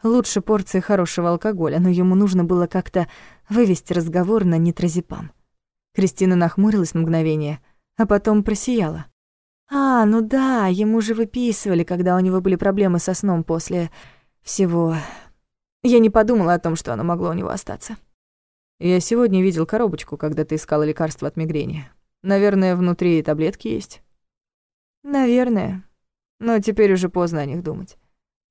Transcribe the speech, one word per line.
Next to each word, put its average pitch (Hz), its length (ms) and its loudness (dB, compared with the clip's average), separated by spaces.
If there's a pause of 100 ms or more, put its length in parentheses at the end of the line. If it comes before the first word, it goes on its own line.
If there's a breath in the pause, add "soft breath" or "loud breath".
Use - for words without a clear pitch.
лучше 226 400 0
порции 202 380 -2
хорошего 180 500 0
алкоголя, 170 500 -2
но 180 100 2
ему 180 260 2
нужно 185 280 2
было 175 220 0
как-то 175 420 -2 (420 loud breath)
вывести 208 440 2
разговор 180 520 0
на 170 120 2
нитразепам. 170 720 -2 (640)
Кристина 185 420 2
нахмурилась 185 600 2
на 165 60 0
мгновение, 160 580 -2 (380)
а 220 100 0
потом 208 360 2
просияла. 202 600 -2 (640)
"А, 269 360 2
ну 214 160 4
да, 254 460 0
ему 214 340 2
же 220 140 -2
выписывали, 214 680 -2
когда 180 320 0
у 185 40 2
него 185 200 2
были 185 160 2
проблемы 190 440 0
со 185 140 -2
сном 175 300 0
после 170 460 -4 (520 soft breath)
всего. 170 540 0 (880 loud breath)
Я 240 180 4
не 226 100 6
подумала 214 440 2
о 175 60 2
том, 165 160 -2
что - 180 -8
оно 110 100 -4
могло 175 260 -2
у 165 40 -4
него 170 160 -6
остаться". - 480 -10 (800)
"Я 180 200 2
сегодня 220 420 2
видел 170 240 2
коробочку, 165 520 -4
когда 156 280 -4
ты 156 100 -4
искала 151 280 -2
лекарства 151 440 -4
от 147 100 -8
мигрени. 151 520 -6 (320)
Наверное, 190 540 2
внутри 175 440 0
и 151 40 -2
таблетки 156 440 -2
есть". - 360 -8 (1000)
"Наверное. 247 800 0 (560)
Но 226 200 0
теперь 208 340 2
уже 180 160 0
поздно 165 320 -2
о 139 40 -6
них 165 180 -8
думать". 175 340 -10 (540)